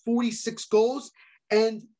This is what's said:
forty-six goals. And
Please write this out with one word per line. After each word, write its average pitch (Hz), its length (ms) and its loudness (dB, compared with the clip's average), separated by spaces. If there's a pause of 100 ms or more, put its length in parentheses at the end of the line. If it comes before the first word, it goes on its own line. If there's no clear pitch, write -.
forty-six 233 600 -2
goals. 240 460 0 (400)
And 220 320 2 (160)